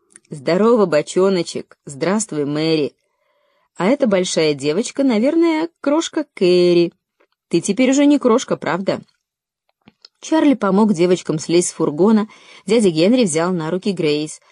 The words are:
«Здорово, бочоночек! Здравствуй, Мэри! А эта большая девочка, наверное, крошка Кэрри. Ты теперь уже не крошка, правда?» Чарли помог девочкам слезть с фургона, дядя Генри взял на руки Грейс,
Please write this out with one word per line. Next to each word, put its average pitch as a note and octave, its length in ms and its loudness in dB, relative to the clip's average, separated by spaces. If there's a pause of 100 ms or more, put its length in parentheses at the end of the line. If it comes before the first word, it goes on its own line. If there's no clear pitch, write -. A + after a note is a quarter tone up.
(300)
«Здорово, F#3+ 560 2
бочоночек! F3 1000 -2
Здравствуй, D3+ 600 -4
Мэри! D3+ 500 -2 (840)
А F3 80 -2
эта C4+ 220 0
большая F3+ 460 0
девочка, D3+ 500 -4
наверное, D#4 640 0 (120)
крошка D4+ 540 -4
Кэрри. F3 580 2 (540)
Ты E3+ 140 -2
теперь B3 320 0
уже C#4+ 140 2
не C#4+ 120 4
крошка, A#3+ 380 0
правда?» E3 440 -4 (1200)
Чарли D4+ 340 2
помог G#3 380 2
девочкам E3+ 460 0
слезть F3 300 0
с - 40 -8
фургона, F#3 560 0 (380)
дядя G#3+ 240 2
Генри F#3 320 2
взял E3+ 300 0
на D#3+ 180 -4
руки F#3+ 220 -4
Грейс, D3+ 480 -4 (120)